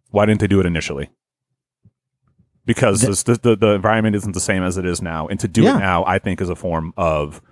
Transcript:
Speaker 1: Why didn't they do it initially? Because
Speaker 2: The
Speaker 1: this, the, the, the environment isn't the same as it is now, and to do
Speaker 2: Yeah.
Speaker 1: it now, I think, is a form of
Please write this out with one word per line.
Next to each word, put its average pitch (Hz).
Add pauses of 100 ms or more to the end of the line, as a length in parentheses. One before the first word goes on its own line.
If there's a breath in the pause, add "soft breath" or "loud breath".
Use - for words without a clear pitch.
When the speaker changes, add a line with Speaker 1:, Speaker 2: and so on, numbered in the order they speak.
(120)
Speaker 1:
Why 104
didn't 107
they 101
do 98
it 90
initially? 73 (1600)
Because 113
Speaker 2:
The 127
Speaker 1:
this, 101
the, 117
the, 117
the 107
environment 107
isn't 101
the 92
same 95
as 90
it 90
is 87
now, 82
and 101
to -
do 87
Speaker 2:
Yeah. 247
Speaker 1:
it -
now, 92
I 92
think, 92
is 90
a 87
form 80
of 78 (100)